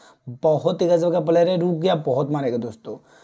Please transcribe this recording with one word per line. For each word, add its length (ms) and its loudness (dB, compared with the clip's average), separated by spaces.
बहुत 400 2
ही 40 2
गजब 260 2
का 80 0
प्लेयर 280 2
है, 100 0
रुक 160 0
गया, 220 0
बहुत 340 -2
मारेगा 280 -2
दोस्तों। 380 -10